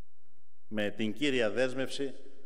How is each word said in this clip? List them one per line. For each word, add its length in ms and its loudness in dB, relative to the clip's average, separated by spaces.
Με 220 0
την 240 0
κύρια 360 4
δέσμευση 640 0